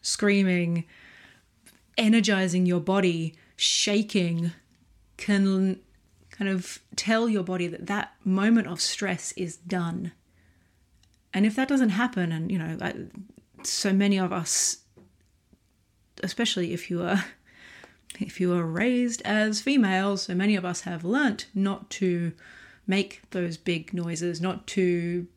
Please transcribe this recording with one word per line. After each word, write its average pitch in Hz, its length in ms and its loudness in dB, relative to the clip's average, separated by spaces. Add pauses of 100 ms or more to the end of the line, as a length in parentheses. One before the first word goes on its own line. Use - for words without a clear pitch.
screaming, 180 840 2 (1120)
energizing 196 640 4
your 180 160 2
body, 170 540 0 (220)
shaking 175 960 0 (640)
can 190 640 2 (500)
kind 196 200 -4
of 185 280 -4 (180)
tell 226 320 2
your 208 140 2
body 175 240 -2
that 170 220 -8
that 202 260 -4 (100)
moment 202 440 4
of 170 120 -6
stress - 520 -4
is 175 240 -8
done. 175 560 -4 (1200)
And 190 100 4
if 214 120 2
that 262 120 0
doesn't 262 220 4
happen, 196 420 0
and, 160 180 -4
you 190 80 -2
know, 160 220 -6
I, - 140 -6 (680)
so - 300 -2
many 196 260 4
of 185 140 0
us, - 460 -2 (1400)
especially 190 500 -2
if - 180 -6
you 175 120 -2
are, 180 220 0 (440)
<laughs> - 520 -20
if 185 200 -8
you 180 140 2
are 175 100 2
raised 233 600 0
as 214 360 0
females, 196 640 2
so 185 120 -6
many 202 220 2
of 180 80 -2
us 180 180 -4
have 170 220 -8
learnt 233 500 0
not 196 360 -2
to 175 420 0 (540)
make 196 440 0
those 175 260 -4
big 170 360 -4
noises, 170 480 -4
not 185 280 -4
to 175 580 0 (100)